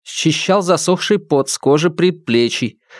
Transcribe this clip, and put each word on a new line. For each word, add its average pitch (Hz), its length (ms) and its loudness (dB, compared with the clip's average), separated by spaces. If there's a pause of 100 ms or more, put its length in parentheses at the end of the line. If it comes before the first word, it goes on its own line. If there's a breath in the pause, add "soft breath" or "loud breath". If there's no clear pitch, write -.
счищал 190 540 0
засохший 180 560 0
пот 139 320 -2
с - 80 -6
кожи 151 320 2
предплечий, 120 920 -2 (200 loud breath)